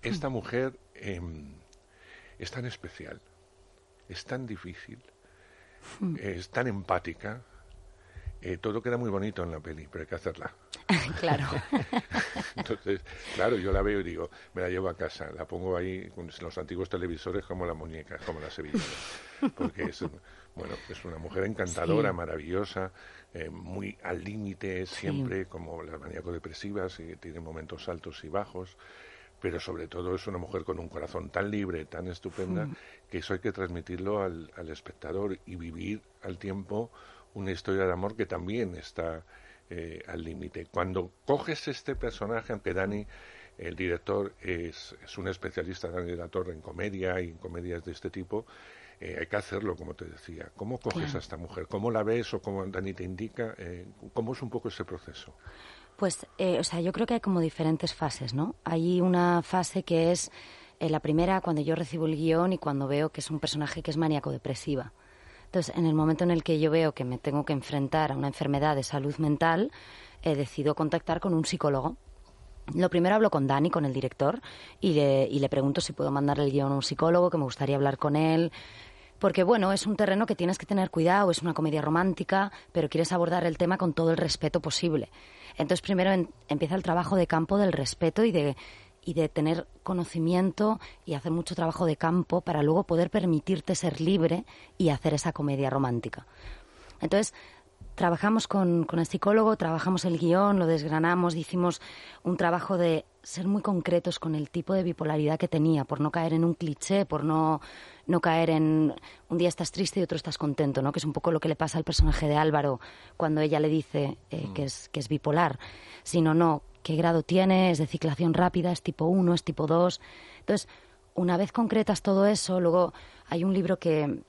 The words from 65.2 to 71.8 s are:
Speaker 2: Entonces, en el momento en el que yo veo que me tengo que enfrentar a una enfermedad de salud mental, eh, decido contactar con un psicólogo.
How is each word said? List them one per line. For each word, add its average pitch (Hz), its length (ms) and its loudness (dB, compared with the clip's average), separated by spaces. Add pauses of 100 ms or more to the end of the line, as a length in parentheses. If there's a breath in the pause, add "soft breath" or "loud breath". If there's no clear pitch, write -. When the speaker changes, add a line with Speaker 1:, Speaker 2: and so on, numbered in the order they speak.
Speaker 2:
Entonces, - 300 -2
en 175 80 2
el 160 80 4
momento 156 320 4
en 175 60 4
el 170 120 2
que 160 160 2
yo 156 120 4
veo 160 240 4
que 135 100 -4
me 127 140 -4
tengo 143 260 -2
que 156 80 -2
enfrentar 143 580 0
a 135 60 -2
una 135 120 -2
enfermedad 143 460 0
de 135 80 0
salud 143 360 -2
mental, 165 520 2 (520 loud breath)
eh, 160 120 2
decido 143 400 0
contactar 165 460 0
con 185 140 0
un 160 100 2
psicólogo. 147 540 0 (760)